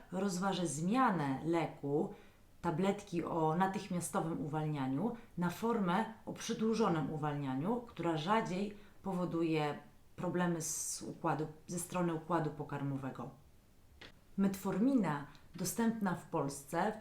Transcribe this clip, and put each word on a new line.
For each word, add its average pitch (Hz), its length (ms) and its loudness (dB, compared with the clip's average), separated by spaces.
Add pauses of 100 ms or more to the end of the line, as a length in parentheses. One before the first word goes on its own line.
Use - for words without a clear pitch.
(120)
rozważy 180 560 0
zmianę 160 800 2
leku, 160 680 2 (480)
tabletki 175 640 2
o 156 320 2
natychmiastowym 180 880 0
uwalnianiu, 151 720 0 (220)
na 170 120 2
formę 214 560 2 (200)
o - 80 -6
przedłużonym 214 800 0
uwalnianiu, 143 760 -2
która 165 300 0
rzadziej 190 600 0 (260)
powoduje 165 760 0 (380)
problemy 175 460 2
z - 400 -4
układu, 156 460 -2 (200)
ze 175 120 -4
strony 175 340 0
układu 160 360 0
pokarmowego. 139 800 -4 (1080)
Metformina 190 880 2 (300)
dostępna 214 600 0
w - 100 -8
Polsce 165 760 -2